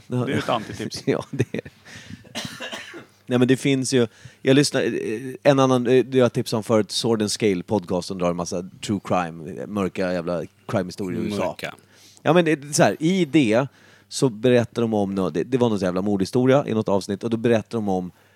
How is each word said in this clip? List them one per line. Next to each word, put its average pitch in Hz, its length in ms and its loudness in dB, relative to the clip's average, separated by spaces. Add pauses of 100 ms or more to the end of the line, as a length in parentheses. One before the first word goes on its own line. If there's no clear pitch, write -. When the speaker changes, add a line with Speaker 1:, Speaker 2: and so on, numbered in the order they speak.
Speaker 1:
Ja. - 100 -6
Speaker 2:
Det 123 160 -2
är 151 40 0
ett 143 120 -4
antitips. 110 540 -6
Speaker 1:
<laughs> - 40 -20
Ja, 107 240 0
det 139 220 -4
är - 80 -6 (1600)
Nej, 123 140 2
men 123 80 4
det 131 100 4
finns 135 360 0
ju, 120 140 4 (340)
jag 135 140 4
lyssnar, 139 260 2
eh, 113 520 -6 (100)
en 139 160 6
annan, 127 280 4
eh, 127 180 6
det 131 120 -2
jag 120 160 4
tipsade 120 240 -2
om 104 60 -2
förut, 107 280 2
Sword 113 300 0
and 104 100 0
Scale 95 320 0
podcasten 95 540 -4
drar 90 120 0
en 87 60 0
massa 90 340 -6 (120)
true 101 220 -2
crime, 82 480 -4 (100)
eh, 64 60 -10
mörka 95 460 -2
jävla 85 300 -4 (240)
crime-historier 95 540 -4
i 107 40 -4
USA. 101 200 -4
Speaker 3:
Mörka. 78 300 -8 (460)
Speaker 1:
Ja, 143 120 2
men 175 120 4
det, 156 100 0
det 143 140 -8
är 147 40 -8
så 165 100 4
här, 104 160 2
i 175 260 2
det 131 420 4 (400)
så - 220 0
berättar 117 520 2
de 113 120 0
om 98 220 0
nå-, 92 140 0
det, 78 140 -2
det 123 140 -2
var 120 120 4
någon 107 100 0
så 95 60 -2
jävla 90 160 0
mordhistoria 113 680 2
i 110 60 -2
något 110 160 -2
avsnitt, 98 340 -2
och 117 60 -2
då 113 80 -2
berättar 117 400 0
de 104 120 -2
om 90 220 -2 (240)